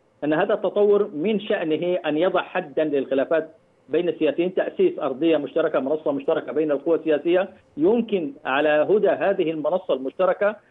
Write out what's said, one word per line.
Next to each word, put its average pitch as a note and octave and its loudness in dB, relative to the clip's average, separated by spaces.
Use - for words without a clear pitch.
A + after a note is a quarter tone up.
أن D3+ 0
هذا G3+ 0
التطور G#3 2
من F#3+ -2
شأنه F3+ -2
أن D3+ 0
يضع F3+ 2
حدًا D#3+ -4
للخلافات C#3+ 0
بين E3+ 0
السياسيين، E3 -2
تأسيس F3 0
أرضية D3+ 0
مشتركة، D#3 -2
منصة D3 -2
مشتركة C#3+ -4
بين D3+ 0
القوى C#3+ 2
السياسية، E3+ 0
يمكن F#3+ 0
على D3 2
هدى F3+ 4
هذه E3+ 0
المنصة D#3 -2
المشتركة F3+ 0